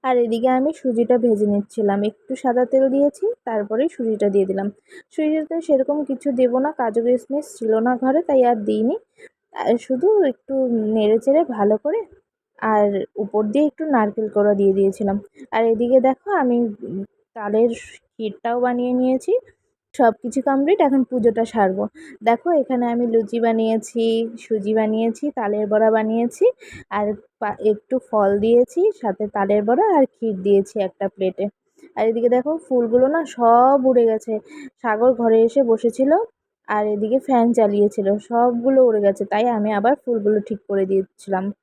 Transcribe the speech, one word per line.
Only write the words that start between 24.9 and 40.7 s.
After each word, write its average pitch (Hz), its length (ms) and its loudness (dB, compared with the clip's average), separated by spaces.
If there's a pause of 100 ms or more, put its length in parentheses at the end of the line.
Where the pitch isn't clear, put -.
তালের 208 360 -4
বড়া 214 240 2
বানিয়েছি, 226 540 -2 (440)
আর 208 160 -4 (320)
পা-, 208 280 -6
একটু 214 340 -2
ফল 208 300 0 (100)
দিয়েছি, 240 420 2 (160)
সাথে 214 300 -6
তালের 208 360 0
বড়া 254 300 2
আর 285 120 4
ক্ষীর 220 360 -6
দিয়েছি 196 380 0
একটা 190 300 -4
প্লেটে। 190 360 -4 (500)
আর 214 120 -2
এদিকে 226 220 0
দেখো 254 280 0
ফুলগুলো 247 500 0
না 320 180 0
সব 240 600 4
উড়ে 247 200 4
গেছে, 220 280 -2 (440)
সাগর 233 360 0
ঘরে 226 300 2
এসে 233 200 2
বসেছিল 233 480 0 (560)
আর 208 200 -2
এদিকে 214 320 -2
ফ্যান 247 340 2
চালিয়েছিল, 208 540 2 (120)
সবগুলো 240 640 0
উড়ে 220 160 2
গেছে, 202 240 0
তাই 214 240 -2
আমি 214 240 -2
আবার 214 220 2
ফুলগুলো 214 440 -2
ঠিক 202 280 -8
করে 196 180 -2